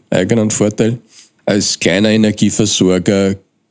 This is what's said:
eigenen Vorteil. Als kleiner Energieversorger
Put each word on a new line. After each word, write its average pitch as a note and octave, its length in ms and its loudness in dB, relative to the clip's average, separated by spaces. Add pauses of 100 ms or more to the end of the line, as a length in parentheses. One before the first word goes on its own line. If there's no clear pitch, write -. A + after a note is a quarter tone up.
eigenen G#2+ 400 0
Vorteil. A2 480 0 (480)
Als - 340 -2
kleiner G2+ 300 0
Energieversorger G2 1300 0 (360)